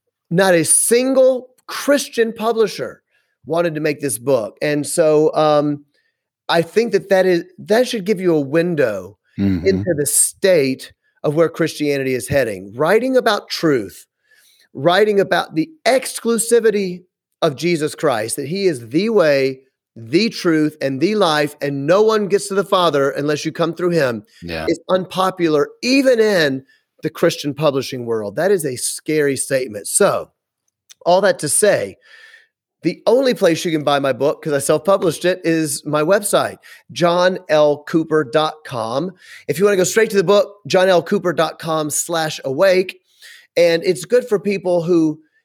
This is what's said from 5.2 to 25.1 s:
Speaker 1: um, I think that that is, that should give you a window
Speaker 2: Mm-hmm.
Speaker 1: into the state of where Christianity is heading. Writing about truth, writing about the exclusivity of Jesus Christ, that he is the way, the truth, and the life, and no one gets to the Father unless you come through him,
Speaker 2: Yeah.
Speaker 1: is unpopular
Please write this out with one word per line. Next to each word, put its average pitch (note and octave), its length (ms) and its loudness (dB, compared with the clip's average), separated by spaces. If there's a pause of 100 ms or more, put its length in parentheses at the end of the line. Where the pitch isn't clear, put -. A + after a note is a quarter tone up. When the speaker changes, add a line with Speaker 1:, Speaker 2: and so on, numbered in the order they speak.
Speaker 1:
um, D3 500 2 (640)
I E3 140 2
think A3 300 -2
that F#3+ 180 -2
that F#3 160 4
is, E3+ 180 2 (140)
that G#3+ 280 0
should A#3 180 -6
give F#3 160 -2
you F3+ 140 2
a D3+ 60 2
window C3+ 800 -2 (200)
Speaker 2:
Mm-hmm. F#2+ 280 0
Speaker 1:
into G2 300 0
the C#3+ 100 -2
state C#3 840 0 (300)
of D3 120 -2
where D#3+ 140 2
Christianity C#3+ 680 -2
is A#2+ 140 -6
heading. G#2 460 -2
Writing A3 420 0
about G#3+ 320 0
truth, B2+ 580 -2 (680)
writing G3 460 2
about F3 340 -2
the D#3 160 -2 (160)
exclusivity A3 1160 0 (380)
of D#3 140 0
Jesus D#3 380 -2
Christ, A2+ 420 -2
that C#3 120 -6
he G3 180 -2
is A#2+ 240 -2
the F3+ 200 0
way, C#3 520 2 (340)
the C3 320 0
truth, D#3 540 0
and C3+ 180 -4
the G3 140 0
life, D3+ 480 0
and C#3+ 240 -4
no F#3 160 4
one G#3+ 260 2
gets G3 200 -2
to G3 60 -8
the F#3+ 100 0
Father C#3+ 460 2
unless D3 340 -4
you D#3+ 80 -6
come E3 220 -4
through F3 160 -2
him, B2+ 340 0 (180)
Speaker 2:
Yeah. E2 260 -8
Speaker 1:
is D#3+ 100 -2 (120)
unpopular F3+ 760 -2 (140)